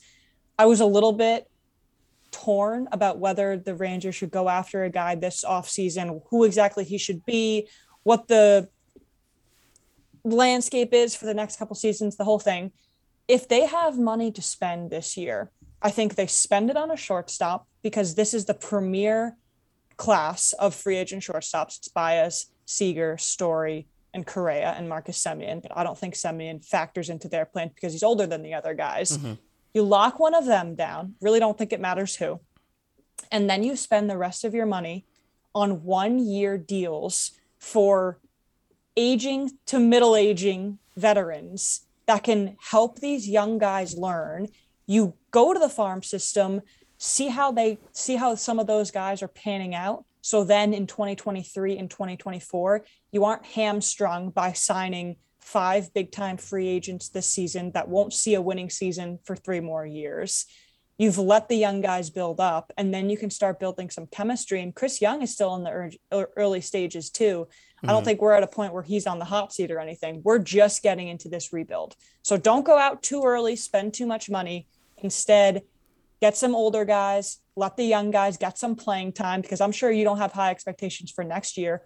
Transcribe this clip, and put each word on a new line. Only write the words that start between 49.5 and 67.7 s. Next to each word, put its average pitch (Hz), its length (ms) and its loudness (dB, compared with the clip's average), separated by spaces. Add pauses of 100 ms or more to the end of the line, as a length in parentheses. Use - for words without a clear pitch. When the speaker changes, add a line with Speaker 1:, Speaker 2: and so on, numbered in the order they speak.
Speaker 1:
out. 185 300 -6 (180)
So 214 220 2
then 208 300 4
in 202 120 -4
twenty 202 300 -6
twenty-three 190 640 -6
and 185 120 -10
twenty 185 280 -10
twenty-four, 190 640 -2 (300)
you 202 100 2
aren't 220 220 0
hamstrung 202 840 -2
by 180 200 0
signing 180 640 -4 (240)
five 185 540 0
big-time 190 440 -4
free 190 300 -6
agents 180 420 -6
this 185 180 -6
season 180 440 -4
that 175 160 -4
won't 202 260 2
see 214 220 2
a 190 60 2
winning 180 280 -4
season 175 540 -6
for 190 120 -8
three 180 240 -6
more 160 260 -6
years. 151 600 -6 (540)
You've 208 180 2
let 208 320 4
the 240 60 2
young 202 260 2
guys 180 300 -2
build 170 280 -4
up, 170 380 0
and 196 160 -2
then 190 160 -2
you 208 80 -2
can 208 140 -8
start 190 280 -2
building 185 300 -6
some 165 160 -14
chemistry. 208 560 -4
And 180 140 -10
Chris 254 260 -4
Young 254 220 0
is 233 100 -4
still 185 220 0
in 180 80 -6
the 170 80 -6
ear-, 175 200 -8 (220)
ear-, 196 220 -2
early 196 260 0
stages 175 480 -6
too. 180 380 0 (360)